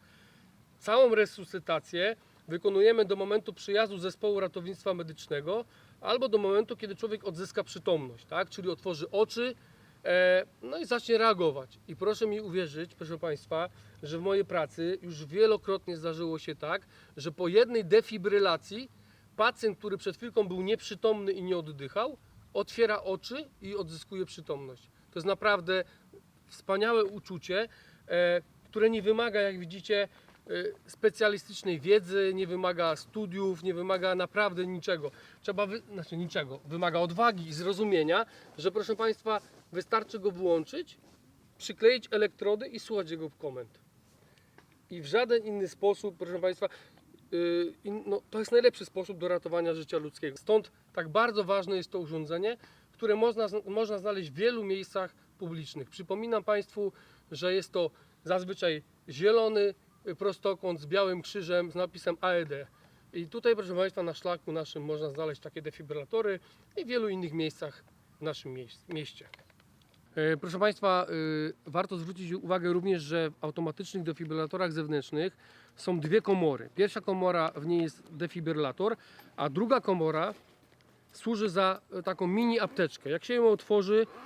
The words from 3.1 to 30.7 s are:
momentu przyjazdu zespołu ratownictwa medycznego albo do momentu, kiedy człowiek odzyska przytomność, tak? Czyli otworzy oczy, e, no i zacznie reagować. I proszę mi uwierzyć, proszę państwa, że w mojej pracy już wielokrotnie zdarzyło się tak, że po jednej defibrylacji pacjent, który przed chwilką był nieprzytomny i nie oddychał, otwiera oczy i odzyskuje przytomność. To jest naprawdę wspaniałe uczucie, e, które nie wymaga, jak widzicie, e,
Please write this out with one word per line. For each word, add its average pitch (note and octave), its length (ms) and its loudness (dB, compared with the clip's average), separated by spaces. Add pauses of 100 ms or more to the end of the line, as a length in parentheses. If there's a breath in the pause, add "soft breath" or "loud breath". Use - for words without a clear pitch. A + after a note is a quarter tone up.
momentu G3+ 380 -2
przyjazdu G3+ 440 0
zespołu G3 420 -2
ratownictwa F#3 540 -4
medycznego E3 720 -6 (360 soft breath)
albo A#3+ 280 0
do G#3+ 80 2
momentu, G#3 400 2
kiedy G3 180 -8
człowiek G#3+ 320 -6
odzyska F#3 360 -6
przytomność, D3 600 -2
tak? F3+ 240 -2
Czyli F#3 200 -6
otworzy E3 420 -6
oczy, A3+ 440 0 (500 soft breath)
e, F3+ 400 4 (160)
no C4 160 -8
i E4+ 80 -6
zacznie A#3 320 2
reagować. F3 680 2
I E3+ 80 -12
proszę G#3 320 0
mi G#3+ 140 -2
uwierzyć, E3+ 540 -6
proszę E3 220 -10
państwa, E3 520 -4 (340 loud breath)
że D3+ 140 -6
w E3 40 -6
mojej G3 240 2
pracy E3+ 560 -2
już D#3 240 -10
wielokrotnie G3 720 2
zdarzyło D#3+ 420 -4
się D3+ 160 -8
tak, D#3+ 300 -4 (320 loud breath)
że D3+ 140 -6
po F3+ 160 -2
jednej A3+ 380 6
defibrylacji G3+ 1080 2 (460 soft breath)
pacjent, A3 400 2
który G3 200 -4
przed F3+ 200 -6
chwilką A3 300 0
był F#3 140 -4
nieprzytomny G#3 720 0
i F#3+ 120 -2
nie F3+ 140 0
oddychał, D#3 600 -4 (360 soft breath)
otwiera G#3+ 500 0
oczy A#3+ 460 -6 (120)
i G3 140 -10
odzyskuje F3+ 500 -8
przytomność. C#3 580 -12
To - 360 -14
jest D#3+ 80 -2
naprawdę F#3 560 2 (640 soft breath)
wspaniałe G#3+ 580 0
uczucie, G3 600 -4 (420 loud breath)
e, F3 320 2 (280)
które G#3+ 200 4
nie A3 120 0
wymaga, A3 400 2
jak G3 180 0
widzicie, F#3+ 480 -2 (400 loud breath)
e, - 20 -20 (380)